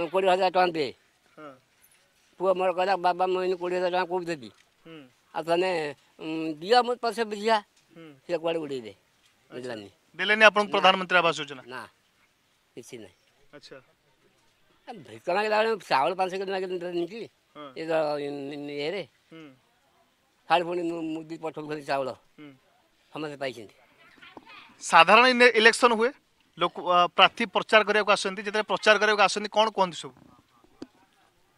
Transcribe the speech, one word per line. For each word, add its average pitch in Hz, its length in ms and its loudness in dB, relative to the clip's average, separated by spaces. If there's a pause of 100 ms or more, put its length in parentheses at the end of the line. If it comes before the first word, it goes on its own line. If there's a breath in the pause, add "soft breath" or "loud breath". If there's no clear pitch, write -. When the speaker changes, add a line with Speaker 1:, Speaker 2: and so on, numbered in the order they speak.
Speaker 1:
"କୋଡ଼ିଏ 190 240 0
ହଜାର 185 180 2
ଟଙ୍କା 180 220 2
ଦେ।" 160 160 -4 (440)
Speaker 2:
ହଁ। 151 200 -20 (880)
Speaker 1:
ପୁଅ 185 140 2
ମୋର 185 200 0
କହିଲା, 185 220 0
"ବାବା, 175 320 0
ମୁଁ 180 160 0
ଏଇନେ 185 120 -2
କୋଡ଼ିଏ 180 240 -4
ହଜାର 180 120 -2
ଟଙ୍କା 180 180 -2
କୋଉଠୁ 175 160 -4
ଦେବି?" 147 240 -8 (360)
Speaker 2:
ହୁଁ। 160 160 -20 (320)
Speaker 1:
ଆଉ 170 100 -6
ତାହେଲେ, 170 280 0 (460)
ଉଁ, 160 140 -10 (260)
ଦିଅ, 190 240 2
ମୁଁ 240 140 -2
ପଛେ 233 280 -4
ବୁଝିବା। 214 340 -2 (360)
Speaker 2:
ହୁଁ। 165 160 -20 (100)
Speaker 1:
ସେ 170 180 -6
କୁଆଡ଼େ 165 220 -2
ଉଡ଼େଇଲେ, 131 340 -10
Speaker 2:
ଆଚ୍ଛା। - 600 -20
Speaker 1:
ବୁଝିଲାନି। 123 340 -12 (320)
Speaker 2:
ଦେଲେନି 214 260 4
ଆପଣଙ୍କୁ 208 240 6
Speaker 1:
ନା। 196 40 -10
Speaker 2:
ପ୍ରଧାନମନ୍ତ୍ରୀ 185 440 2
ଆବାସ 165 200 2
ଯୋଜନା? 143 280 -12
Speaker 1:
ନା, 123 160 -14 (920)
କିଛି 127 220 -18
ନାହିଁ। 101 180 -20 (380)
Speaker 2:
ଆଚ୍ଛା। 147 220 -20 (1120)
Speaker 1:
ଆ, 277 60 -16
ଭିକ 120 360 -14
ମାଗିଲା 208 280 0
ବେଳେ 220 200 2
ଚାଉଳ 156 360 0
ପାଞ୍ଚ 185 180 -2
କିଲୋ 190 200 -6
ମାଗିଲେ 185 280 -6
ଦେଲେନି 175 280 -4
କି? 214 140 -12 (320)
Speaker 2:
ହଁ। 147 240 -16
Speaker 1:
ଏ 160 80 -10
ତ, 165 80 -2 (240)
ଇ-, 143 320 -8
ଇ-, 143 240 -12
ଇଏରେ। 156 300 -6 (260)
Speaker 2:
ହୁଁ। 160 200 -20 (1000)
Speaker 1:
ଖାଲି 170 140 2
ପୁଣି 175 180 -4
ମୁଁ, 170 200 -6
ମୁଁ 160 220 -8
ଦି 156 140 -14
ପଠଉଥିଲି 151 480 -10
ଚାଉଳ। 139 240 -4 (240)
Speaker 2:
ହୁଁ। 151 160 -20 (600)
Speaker 1:
ସମସ୍ତେ 147 260 -10
ପାଇଛନ୍ତି। 117 380 -10 (1080)
Speaker 2:
ସାଧାରଣ 190 460 6
ଇନେ-, 247 260 4
ଇଲେକ୍ସନ 226 400 4
ହୁଏ, 226 160 0 (480)
ଲୋକ, 175 180 -4 (140)
ଆ, 175 80 4 (100)
ପ୍ରାର୍ଥୀ 190 380 4
ପ୍ରଚାର 214 380 4
କରିବାକୁ 208 280 2
ଆସନ୍ତି, 190 300 -2
ଯେତେବେଳେ 208 260 -4
ପ୍ରଚାର 208 300 4
କରିବାକୁ 208 240 2
ଆସନ୍ତି, 202 280 0
କଣ 214 200 2
କୁହନ୍ତି 185 280 -2
ସବୁ? 135 160 -16 (1400)